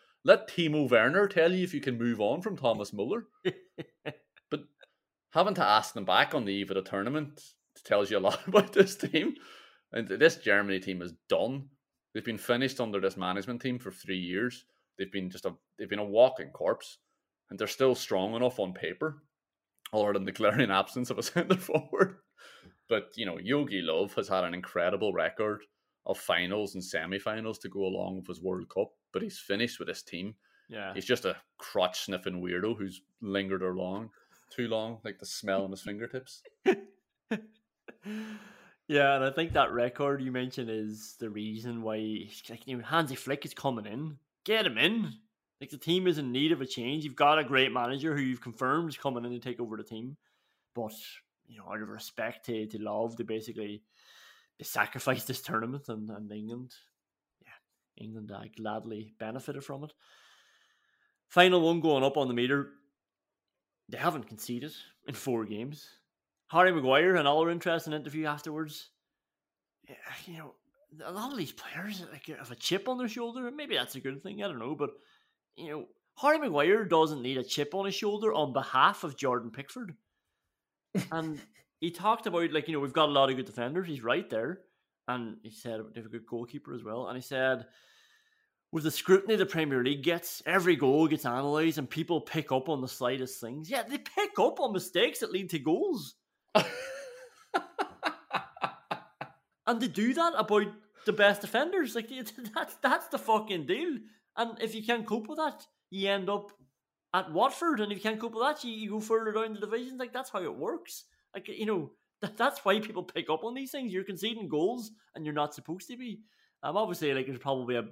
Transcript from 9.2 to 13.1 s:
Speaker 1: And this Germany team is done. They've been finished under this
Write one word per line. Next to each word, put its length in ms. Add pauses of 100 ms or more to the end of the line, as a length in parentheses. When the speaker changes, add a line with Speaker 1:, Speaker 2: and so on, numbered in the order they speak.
Speaker 1:
And 160
this 300
Germany 420
team 220
is 120 (140)
done. 420 (440)
They've 120
been 120
finished 420
under 200
this 180